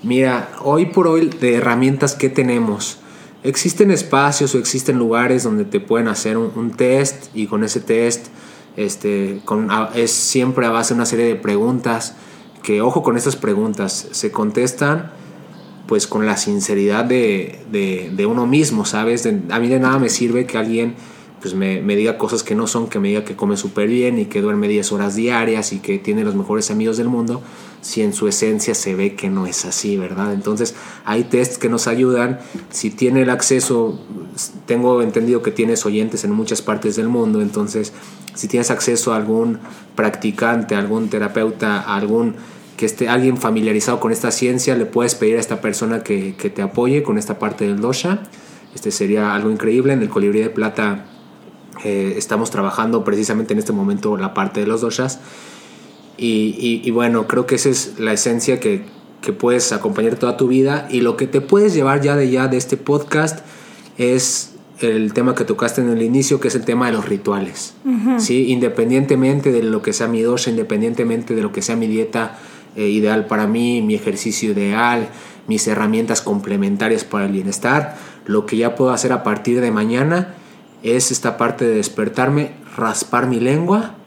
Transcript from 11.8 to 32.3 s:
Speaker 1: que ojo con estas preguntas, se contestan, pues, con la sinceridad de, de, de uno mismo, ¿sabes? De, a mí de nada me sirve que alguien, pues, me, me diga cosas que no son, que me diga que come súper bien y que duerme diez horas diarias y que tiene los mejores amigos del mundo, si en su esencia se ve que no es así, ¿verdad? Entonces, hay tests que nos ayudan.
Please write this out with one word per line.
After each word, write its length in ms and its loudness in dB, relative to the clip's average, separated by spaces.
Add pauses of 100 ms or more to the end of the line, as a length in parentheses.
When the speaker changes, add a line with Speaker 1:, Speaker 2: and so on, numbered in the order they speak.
Speaker 1:
que 200 2
ojo 220 2
con 120 2
estas 220 0
preguntas, 760 -2
se 200 -4
contestan, 800 0 (760)
pues, 200 0
con 180 -2
la 120 0
sinceridad 680 0
de, 680 0
de, 400 -2
de 140 0
uno 220 0
mismo, 380 2
¿sabes? 360 0
De, 180 0 (120)
a 80 0
mí 80 2
de 120 4
nada 200 2
me 100 2
sirve 380 0
que 100 -6
alguien, 380 0 (440)
pues, 140 -8
me, 300 0
me 120 2
diga 220 2
cosas 240 -2
que 140 -2
no 100 0
son, 240 -2
que 80 -6
me 120 0
diga 140 0
que 120 -10
come 200 0
súper 320 -2
bien 300 2
y 80 0
que 160 -2
duerme 260 0
diez 240 0
horas 220 -2
diarias 600 0
y 80 -6
que 180 -2
tiene 240 -2
los 100 -2
mejores 380 -2
amigos 260 0
del 100 0
mundo, 360 -2 (380)
si 200 -4
en 120 2
su 140 0
esencia 460 0
se 220 -2
ve 180 0
que 160 -4
no 160 -2
es 200 -4
así, 300 -2
¿verdad? 380 -4
Entonces, 400 -2 (320)
hay 200 0
tests 340 0
que 100 0
nos 160 0
ayudan. 540 2 (320)